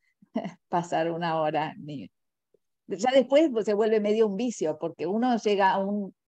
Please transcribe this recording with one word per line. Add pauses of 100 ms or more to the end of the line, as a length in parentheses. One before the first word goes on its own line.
(340)
<laughs>
pasar
una
hora.
Ni, (760)
ya
después,
pues,
se
vuelve
medio
un
vicio,
porque
uno
llega
a
un, (220)